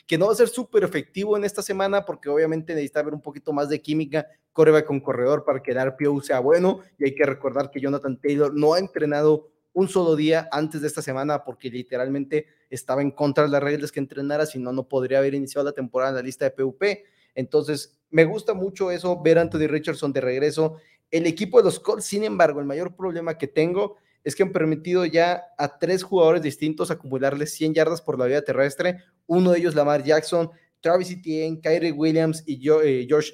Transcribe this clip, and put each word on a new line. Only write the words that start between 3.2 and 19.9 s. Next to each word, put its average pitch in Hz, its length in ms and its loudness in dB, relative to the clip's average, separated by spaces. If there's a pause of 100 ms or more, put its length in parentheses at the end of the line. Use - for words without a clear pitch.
poquito 147 300 -10
más 143 160 -2
de 147 140 -2
química 151 440 -4 (280)
quarterback 156 320 6
con 139 160 -2
corredor 135 420 0
para 131 180 -2
que 131 100 -4
el 123 80 -2
R 131 180 -2
P 143 100 0
O 143 140 0
sea 139 180 0
bueno, 175 400 4 (180)
y 143 60 -6
hay 139 100 2
que 147 120 2
recordar 135 440 -2
que 139 120 -10
Jonathan 139 400 -4
Taylor 143 340 2
no 151 180 4
ha 175 60 2
entrenado 151 680 0 (240)
un 190 160 0
solo 170 260 2
día 160 340 2
antes 156 300 -4
de 147 80 -4
esta 147 140 -8
semana, 139 420 -4
porque 127 260 -12
literalmente 135 800 -6 (220)
estaba 131 320 -4
en 143 100 -2
contra 147 320 0
de 147 60 0
las 143 120 0
reglas 147 300 -4
que - 80 -10
entrenara, 143 460 -4
si 151 140 -8
no, 123 120 -8
no 131 160 -6
podría 131 300 -2
haber 139 160 2
iniciado 139 320 -4
la 143 80 -4
temporada 127 380 -4
en 131 40 -4
la 127 60 -4
lista 127 240 -6
de 131 60 0
P 135 120 -4
U 135 140 -4
P. 202 260 -2 (320)
Entonces, 139 640 -2 (100)
me 160 140 6
gusta 214 300 -2
mucho 190 380 -4
eso, 175 300 -2
ver 165 180 6
a - 20 4
Anthony 160 260 0
Richardson 147 460 -4